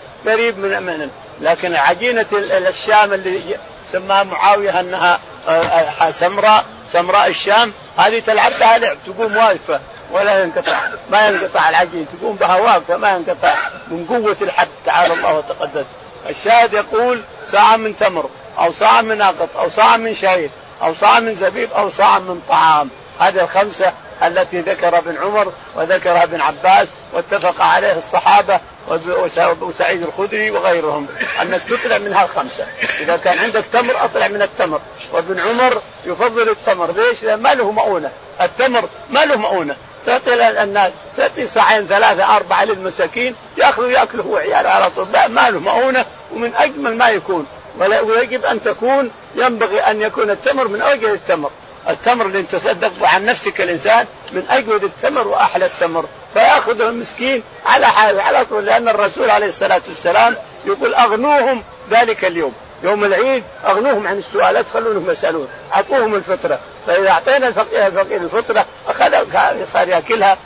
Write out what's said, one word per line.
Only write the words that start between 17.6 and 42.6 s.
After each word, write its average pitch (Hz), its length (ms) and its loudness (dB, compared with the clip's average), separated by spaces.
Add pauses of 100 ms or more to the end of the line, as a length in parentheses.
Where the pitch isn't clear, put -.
من 220 200 -6
تمر 170 340 -2 (280)
أو 170 140 2
صاع 226 300 4
من 220 200 -2
أقط 185 260 0 (100)
أو 185 120 -2
صاع 226 260 4
من 226 180 -4
شعير 185 360 0 (320)
أو 165 120 0
صاع 220 260 4
من 226 140 -2
زبيب 190 380 -4
أو 202 180 0
صاع 202 280 2
من 185 300 -8
طعام. 156 400 4 (320)
هذه 185 220 2
الخمسة 190 500 0 (300)
التي 175 380 0
ذكر 175 380 0
ابن 165 180 -2
عمر 196 360 -2 (220)
وذكرها 175 480 2
ابن 165 180 0
عباس 175 480 4 (240)
واتفق 175 500 -2
عليه 180 360 2
الصحابة 190 600 2 (300)
وب-، 165 180 -4
وس-، 170 540 0
وسعيد 175 400 -2
الخدري 202 480 -4
وغيرهم، 165 560 -2 (360)
أنك 180 180 -2 (100)
تطلع 208 280 -2
منها 196 260 0
الخمسة. - 420 -6 (340)
إذا 165 160 0
كان 170 220 0
عندك 214 340 -2
تمر 240 320 0
أطلع 185 240 -2
من 208 140 -4
التمر، 180 380 -2 (320)
وابن 175 280 -4
عمر 233 420 0 (240)
يفضل 220 420 0
التمر. 185 440 -2
ليش؟ 226 300 0
لأن 220 200 -2
ما 269 120 4
له 233 160 0
مؤونة، 208 400 -2 (300)
التمر 233 480 0 (220)
ما 285 140 2
له 294 120 2
مؤونة. 190 400 -4 (300)
تعطي - 280 0
ال-، 233 240 2
الناس، 202 340 0 (240)
تعطي 269 300 -2
صاعين 214 400 2
ثلاثة 202 500 2
أربعة 190 280 0